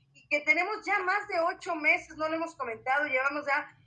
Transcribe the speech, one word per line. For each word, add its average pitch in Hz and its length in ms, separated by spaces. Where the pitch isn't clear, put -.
Y - 120
que 294 140
tenemos 339 440
ya 392 140
más 392 300
de 370 100
ocho 349 360
meses, 320 420
no 311 100
lo 320 80
hemos 330 200
comentado, 254 500
llevamos 285 400
ya 285 280